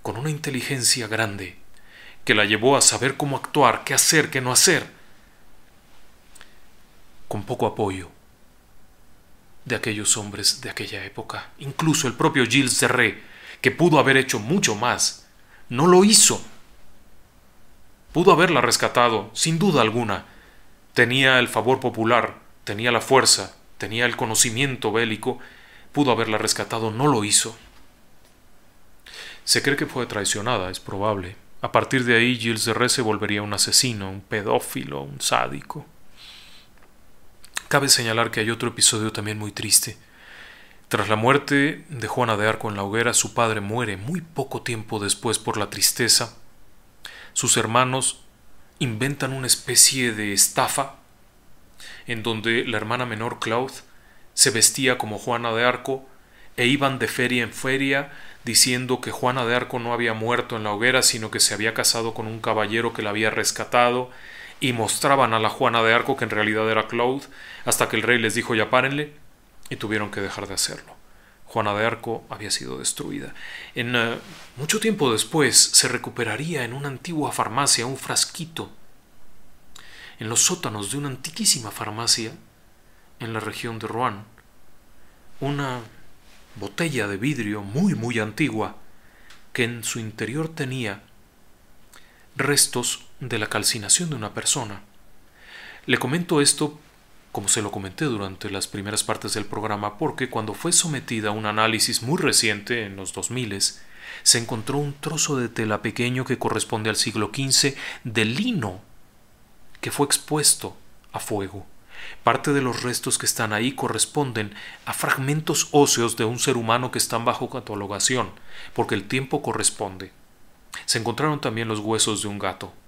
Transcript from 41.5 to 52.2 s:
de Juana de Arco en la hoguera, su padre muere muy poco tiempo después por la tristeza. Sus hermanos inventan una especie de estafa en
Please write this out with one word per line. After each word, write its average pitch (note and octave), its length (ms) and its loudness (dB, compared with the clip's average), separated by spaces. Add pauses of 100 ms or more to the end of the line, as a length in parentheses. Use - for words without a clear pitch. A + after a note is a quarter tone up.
de A2+ 180 -8
Juana A#2 300 0
de G#2+ 100 2
Arco A2 220 0
en G2+ 60 -6
la G2 80 -4
hoguera, A2+ 320 0
su - 180 0
padre A2 280 2
muere G#2 360 -4
muy D3+ 240 -6
poco C3+ 400 -8
tiempo A2 380 -6
después - 400 -2
por A2 180 -4
la G2+ 140 -2
tristeza. - 640 2 (960)
Sus - 240 2
hermanos B2+ 640 2 (560)
inventan C3+ 560 -2
una C3 140 -6
especie B2 640 4
de G#2 200 -2
estafa - 640 0 (1080)
en A2+ 160 -6